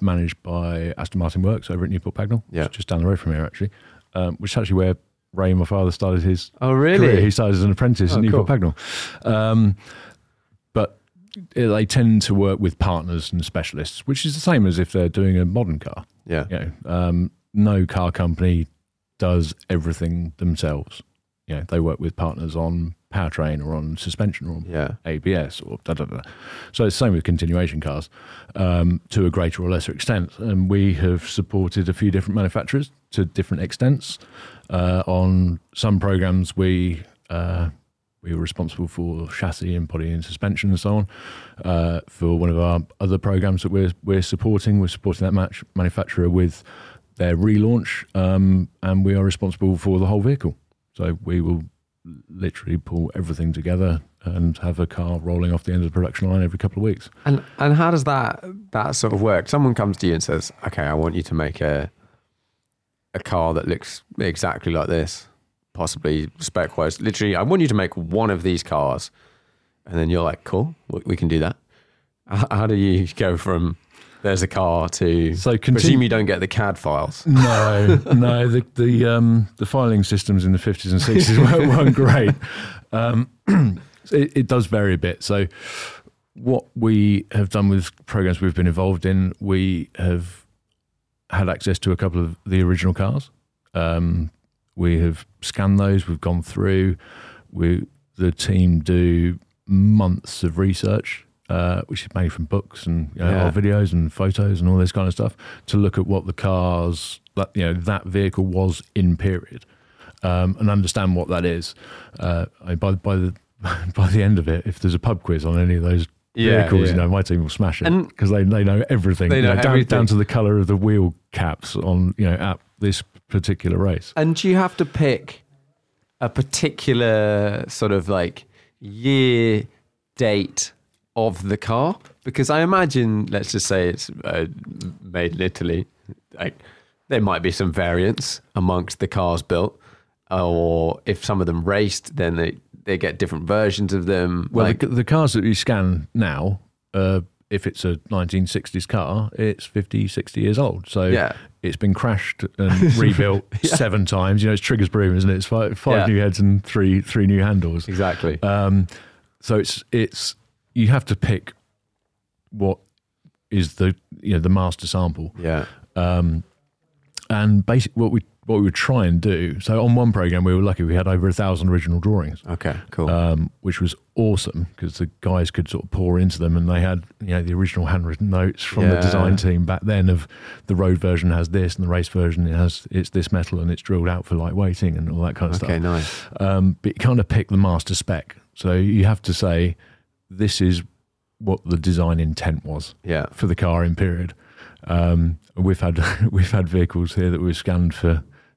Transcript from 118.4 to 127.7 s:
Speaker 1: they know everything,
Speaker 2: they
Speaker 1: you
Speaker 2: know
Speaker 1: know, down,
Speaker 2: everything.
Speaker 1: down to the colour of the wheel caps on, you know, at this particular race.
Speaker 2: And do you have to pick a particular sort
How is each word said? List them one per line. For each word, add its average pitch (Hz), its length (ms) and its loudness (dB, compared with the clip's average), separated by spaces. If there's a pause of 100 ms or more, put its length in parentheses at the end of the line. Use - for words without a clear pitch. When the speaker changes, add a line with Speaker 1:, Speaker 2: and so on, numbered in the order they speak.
Speaker 1:
they 101 220 4
know 98 260 4
everything, 92 400 2
Speaker 2:
they 135 60 6
Speaker 1:
you 131 60 4
Speaker 2:
know 123 120 4
Speaker 1:
know, 123 80 2
down, 131 100 4
Speaker 2:
everything. 131 160 4 (100)
Speaker 1:
down 113 100 4
to 110 80 4
the 104 100 4
colour 104 320 2
of 92 80 4
the 101 100 2
wheel 98 380 2 (180)
caps 82 440 -6
on, 90 420 2
you 104 80 2
know, 87 80 2
at 92 240 -4 (220)
this 101 220 0 (260)
particular 90 500 -2
race. 92 380 -2
Speaker 2:
And 160 200 0
do 190 120 -4
you 185 80 4
have 185 200 0
to 175 80 0
pick - 580 -2 (800)
a 120 80 -2
particular 113 1400 0
sort 104 240 -2